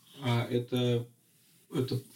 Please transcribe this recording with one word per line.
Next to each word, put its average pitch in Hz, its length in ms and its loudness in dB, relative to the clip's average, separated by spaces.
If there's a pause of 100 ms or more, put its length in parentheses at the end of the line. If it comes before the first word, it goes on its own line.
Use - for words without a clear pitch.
(220)
А, 120 220 2
это, 120 600 0 (680)
это 127 300 -2 (140)